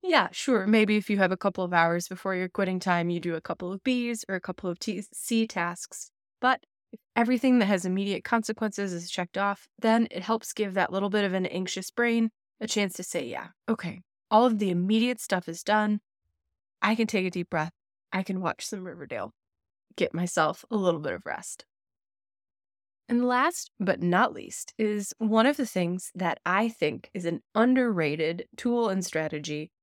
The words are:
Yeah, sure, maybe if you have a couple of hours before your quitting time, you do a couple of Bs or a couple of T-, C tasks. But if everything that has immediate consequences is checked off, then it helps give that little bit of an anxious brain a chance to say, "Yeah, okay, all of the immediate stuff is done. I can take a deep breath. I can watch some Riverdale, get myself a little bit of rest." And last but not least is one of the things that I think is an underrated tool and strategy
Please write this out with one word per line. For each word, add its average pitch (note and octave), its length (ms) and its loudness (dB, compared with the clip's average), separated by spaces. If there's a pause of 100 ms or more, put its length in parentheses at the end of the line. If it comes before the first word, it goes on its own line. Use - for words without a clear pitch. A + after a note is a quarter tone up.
Yeah, D#4 280 4
sure, G#3 360 0
maybe G#3+ 280 6
if G#3 140 0
you G#3 80 2
have F#3 140 4
a F#3 60 -2
couple G3 260 -2
of F3+ 100 -4
hours E3+ 340 4
before F#3+ 280 -6
your F#3 120 -2
quitting F#3 320 -2
time, F3 300 0
you F3 100 -2
do E3 160 -4
a D#3+ 60 -6
couple F3+ 320 -8
of G3 100 -12
Bs A#3+ 460 -2
or G3 60 -2
a F3+ 60 -6
couple F#3 280 -8
of F3 100 -6
T-, G3 320 -6
C A3+ 360 0
tasks. - 640 -8 (280)
But C4 260 0 (260)
if A3 80 -18 (160)
everything B3 440 4
that G#3 60 4
has F#3+ 180 2
immediate F#3+ 400 -2
consequences G#3+ 680 -2
is E3+ 180 -8
checked - 260 -6
off, G3+ 300 -2 (120)
then A3+ 320 4
it F#3 120 -8
helps A3+ 300 -4
give G3 220 -2
that F3+ 180 2
little G3 160 0
bit G#3 160 2
of F#3 80 0
an F#3 140 0
anxious F#3 440 -6
brain A#3 400 2 (300)
a A3 60 -6
chance G3+ 260 0
to - 100 -10
say, D3+ 220 -4
"Yeah, A2+ 240 -10 (180)
okay, F#3 340 -4 (300)
all A3+ 140 8
of A3+ 140 2
the G3+ 100 2
immediate A3 500 2
stuff F3+ 300 -2
is E3 140 -10
done. G#3 360 2 (840)
I G#3+ 140 2
can A3+ 120 2
take F#3+ 180 0
a F#3 60 -2
deep F3 180 -6
breath. E3 240 -2 (400)
I F#3+ 100 -2
can F#3+ 160 -4
watch - 260 -4
some F#3+ 200 -10
Riverdale, C3+ 480 -10 (640)
get - 180 -2
myself E3+ 580 -2
a A3+ 60 0
little F3 240 2
bit D3 120 -4
of F2 120 -10
rest." - 400 -10 (1400)
And A#3+ 180 2
last B3+ 520 0
but F#3+ 220 0
not F3+ 320 4
least - 440 -14
is G#3 400 -2
one A3 280 4
of C#4+ 120 2
the C4 80 0
things F3+ 500 -2
that F3 300 -2
I G3 240 2
think - 440 -4
is F3+ 120 -6
an E3+ 160 -2 (140)
underrated F3+ 1000 2
tool A#3 340 0
and F#3+ 140 0
strategy D#3 680 -4 (120)